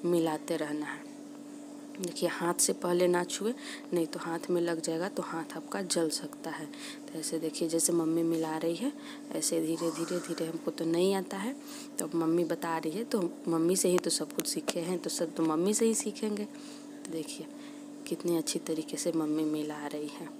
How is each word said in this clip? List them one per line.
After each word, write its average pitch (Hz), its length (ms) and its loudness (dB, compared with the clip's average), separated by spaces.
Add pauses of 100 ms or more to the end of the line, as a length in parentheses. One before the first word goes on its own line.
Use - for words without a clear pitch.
मिलाते 165 520 2
रहना 147 280 -2
है। 143 180 -8 (920)
देखिए 175 320 0
हाथ 175 260 0
से - 200 4
पहले 175 320 4
ना 175 160 4
छुए, 208 300 -2 (400)
नहीं 170 140 4
तो - 120 -6
हाथ 165 300 -4
में 175 120 4
लग 170 200 0
जाएगा 165 280 0
तो 180 140 -4
हाथ 165 340 -6
आपका 196 260 -4
जल 165 280 2
सकता - 380 -6
है। 156 160 -8 (400)
तो - 140 -8
ऐसे 156 200 -2
देखिए 160 300 0
जैसे 165 240 4
मम्मी 165 300 4
मिला 160 340 2
रही 165 180 2
है, 240 160 0 (400)
ऐसे 160 300 2
धीरे 160 300 2
धीरे 165 280 -2
धीरे, 160 260 -2
हमको 165 260 -2
तो 165 140 -2
नहीं 175 300 6
आता 190 220 -2
है, 240 180 -2 (440)
तो - 60 0
अब 156 100 -4
मम्मी 165 300 6
बता 165 320 0
रही 160 140 0
है, 208 120 -2
तो 196 260 2 (180)
मम्मी 165 280 6
से 185 140 4
ही 180 80 8
तो 175 120 2
सब 151 260 0
कुछ - 120 0
सीखे 170 320 -2
हैं, 175 200 -2
तो 165 100 -4
सब 165 260 -2
तो 165 100 2
मम्मी 170 280 4
से 226 120 4
ही 226 100 6
सीखेंगे। 208 500 -2
तो - 680 -12
देखिए 156 360 -6 (600)
कितनी 170 300 0
अच्छी 160 220 0
तरीके 156 380 -4
से 170 140 0
मम्मी 156 340 2
मिला 151 420 -2
रही 147 220 -4
है। - 180 -10 (120)